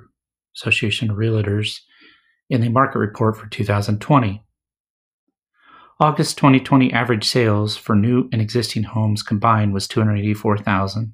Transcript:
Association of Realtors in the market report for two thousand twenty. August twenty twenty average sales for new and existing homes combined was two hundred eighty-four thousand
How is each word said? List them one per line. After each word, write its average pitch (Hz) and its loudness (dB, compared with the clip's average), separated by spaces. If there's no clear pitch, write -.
Association 110 -2
of 101 -4
Realtors 107 -2
in 123 0
the 117 0
market 127 0
report 110 -2
for - -18
two - -6
thousand 104 -2
twenty. 110 0
August 151 0
twenty 135 6
twenty 131 2
average 117 0
sales 107 0
for - -2
new 123 2
and 113 -2
existing 110 -2
homes 107 -2
combined 107 2
was 98 -4
two - 0
hundred 107 2
eighty-four 104 0
thousand 104 -2